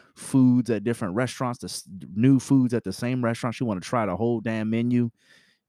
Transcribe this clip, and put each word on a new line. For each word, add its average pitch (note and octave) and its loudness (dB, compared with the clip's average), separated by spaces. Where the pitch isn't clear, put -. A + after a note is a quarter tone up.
foods B2+ 4
at G#2 -2
different A2 -2
restaurants, B2 -4
the F2+ -10
s-, - -12
new B2+ 6
foods B2+ 2
at A2+ 0
the F#2 -4
same B2 -4
restaurant. A#2 -2
She - -6
wanna G2+ -2
try A2+ -2
the F2+ -2
whole A#2 0
damn A2 -4
menu. A#2+ 0